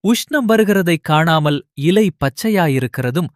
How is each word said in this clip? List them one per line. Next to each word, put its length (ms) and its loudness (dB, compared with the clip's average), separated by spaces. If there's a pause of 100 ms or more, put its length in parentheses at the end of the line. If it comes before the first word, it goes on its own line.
உஷ்ணம் 440 -2
வருகிறதைக் 540 2
காணாமல் 720 0
இலை 360 2
பச்சையாயிருக்கிறதும் 1300 -2